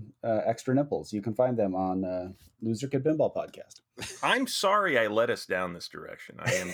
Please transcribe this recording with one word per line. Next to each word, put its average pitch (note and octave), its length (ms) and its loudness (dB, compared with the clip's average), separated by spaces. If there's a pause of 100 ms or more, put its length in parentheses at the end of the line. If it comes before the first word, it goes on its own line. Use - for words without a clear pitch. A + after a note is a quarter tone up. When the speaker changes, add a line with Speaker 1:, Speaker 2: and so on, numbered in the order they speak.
(240)
Speaker 1:
uh, A2 220 2
extra A2+ 280 0
nipples, C3 380 0
you G#2 100 -2
can A2 140 -2
find B2+ 220 2
them G2 180 2
on, F#2 300 0
uh, F#2 240 -4 (320)
Loser A2+ 260 -2
Kid C3+ 160 0
Pinball D3+ 320 2
Podcast. - 460 -10 (400)
Speaker 2:
I'm A3+ 260 4
sorry F#3+ 500 2
I A2+ 100 4
led A2 220 4
us G#2 160 -4
down F#2 280 -2
this - 160 -12
direction. - 500 -14
I - 140 -2
am, F2+ 200 -2